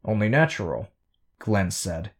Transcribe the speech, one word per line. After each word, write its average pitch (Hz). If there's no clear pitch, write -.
Only 107
natural, 113
Glenn 98
said. 90